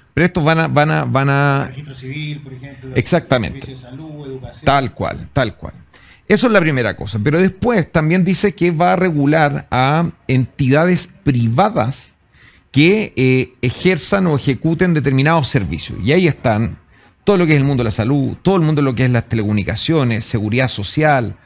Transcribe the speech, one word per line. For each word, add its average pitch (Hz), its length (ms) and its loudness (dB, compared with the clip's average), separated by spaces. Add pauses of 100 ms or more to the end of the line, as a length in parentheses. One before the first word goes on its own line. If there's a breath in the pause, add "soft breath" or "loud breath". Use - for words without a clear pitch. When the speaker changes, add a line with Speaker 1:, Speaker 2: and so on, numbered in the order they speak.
(120)
Speaker 1:
Pero 165 140 2
estos 175 180 0
van 160 140 2
a, 160 100 0
van 147 220 2
a, 156 140 0
van 131 260 0
a 139 380 2
Speaker 2:
Registro 135 260 -16
civil, 147 480 -10
por 131 100 -18
ejemplo, 131 420 -18
Speaker 1:
Exactamente. 131 680 -2
Speaker 2:
servicio 127 280 -18
de - 0 -
salud, 147 360 -16
educación. 131 400 -14
Speaker 1:
Tal 135 260 2
cual, - 400 -8
tal 117 240 -2
cual. - 160 -14 (560 soft breath)
Eso 214 180 2
es 233 60 4
la 202 80 6
primera 131 360 0
cosa, 107 260 -6
pero 151 180 2
después 190 520 0
también 165 320 2
dice 190 300 0
que 175 160 0
va 175 240 2
a - 20 2
regular 147 720 2
a 143 400 2 (180)
entidades 139 840 0 (120)
privadas 127 920 0 (560 soft breath)
que, 185 460 2
eh, 131 440 2
ejerzan 185 680 0
o 151 80 2
ejecuten 160 580 0
determinados 143 540 2
servicios. 85 540 -4
Y 117 100 0
ahí 175 140 4
están 113 520 0 (460 soft breath)
todo 202 120 4
lo 175 100 2
que 156 60 2
es 147 60 4
el 135 60 2
mundo 139 180 0
de 117 40 0
la 107 40 0
salud, 120 500 -2
todo 196 160 2
el 175 60 2
mundo 156 180 2
de 143 40 2
lo 135 100 0
que 127 100 0
es 127 60 2
las 120 180 0
telecomunicaciones, 110 960 -2
seguridad 117 440 -2
social, 123 760 -2